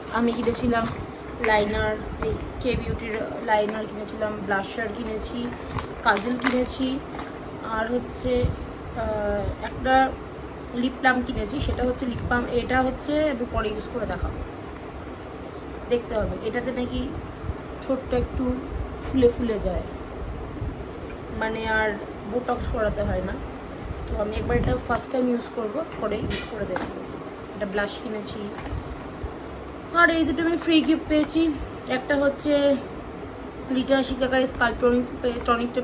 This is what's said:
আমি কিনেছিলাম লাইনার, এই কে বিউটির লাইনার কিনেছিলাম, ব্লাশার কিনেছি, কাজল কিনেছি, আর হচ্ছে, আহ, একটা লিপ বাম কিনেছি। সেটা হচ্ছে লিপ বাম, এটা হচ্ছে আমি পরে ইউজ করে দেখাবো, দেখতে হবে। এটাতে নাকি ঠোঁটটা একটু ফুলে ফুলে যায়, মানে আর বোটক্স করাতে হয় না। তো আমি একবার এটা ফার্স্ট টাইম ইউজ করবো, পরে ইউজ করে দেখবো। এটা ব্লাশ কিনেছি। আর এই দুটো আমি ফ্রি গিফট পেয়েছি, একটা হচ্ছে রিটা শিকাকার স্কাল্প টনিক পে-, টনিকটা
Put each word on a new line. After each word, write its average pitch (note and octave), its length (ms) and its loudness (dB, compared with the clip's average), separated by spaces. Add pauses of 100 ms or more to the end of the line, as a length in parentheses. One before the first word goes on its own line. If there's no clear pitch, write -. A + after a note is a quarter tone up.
(140)
আমি A#3 180 4
কিনেছিলাম A#3 540 2 (560)
লাইনার, G#3+ 540 4 (300)
এই A3 80 0 (280)
কে B3+ 140 2
বিউটির A3 400 -2 (300)
লাইনার G#3+ 400 2
কিনেছিলাম, G#3+ 460 -4 (140)
ব্লাশার G3+ 420 0 (100)
কিনেছি, A3 420 -4 (640)
কাজল G#3+ 340 4
কিনেছি, B3+ 600 2 (720)
আর A3 220 0
হচ্ছে, B3 500 0
আহ, G#3 1200 -2
একটা B3+ 460 4 (640)
লিপ B3 160 0 (120)
বাম B3+ 140 6 (100)
কিনেছি। A3 320 -2
সেটা - 240 0
হচ্ছে B3 220 0
লিপ A#3+ 240 -4
বাম, A#3+ 220 4
এটা B3 300 2
হচ্ছে D4 480 2
আমি B3 220 -2
পরে A3+ 180 0
ইউজ G#3+ 240 -4
করে A3+ 120 -2
দেখাবো, F3+ 340 -2 (1500)
দেখতে A#3+ 260 0
হবে। F#3 200 0 (120)
এটাতে A#3+ 240 -2
নাকি B3 380 -2 (760)
ঠোঁটটা C4 340 0
একটু B3 260 0 (640)
ফুলে B3 320 6
ফুলে A3+ 220 2
যায়, F3+ 220 0 (1600)
মানে A3 280 -2
আর A3 220 4 (420)
বোটক্স A#3+ 420 0
করাতে G#3 300 2
হয় F#3+ 180 2
না। F#3+ 120 -2 (720)
তো - 140 -2
আমি G#3+ 140 0
একবার A3+ 220 2
এটা B3+ 200 4 (100)
ফার্স্ট A3+ 240 0
টাইম B3 180 4
ইউজ A#3 260 0
করবো, A3 240 -2 (220)
পরে G#3 160 0
ইউজ G#3 240 -2 (100)
করে G#3 140 -4
দেখবো। - 340 -2 (560)
এটা G#3 100 -4
ব্লাশ G3+ 380 -2
কিনেছি। G#3+ 360 -6 (1600)
আর E4+ 100 10
এই E4 160 4
দুটো D4 220 2
আমি E4+ 100 4
ফ্রি D#4+ 240 6
গিফট D#4 280 4
পেয়েছি, D4+ 320 4 (560)
একটা D4 180 2
হচ্ছে C#4+ 600 6 (1000)
রিটা C4 280 4
শিকাকার C4 440 2
স্কাল্প A#3 340 2
টনিক B3 240 6 (160)
পে-, A#3+ 240 0
টনিকটা A#3+ 380 2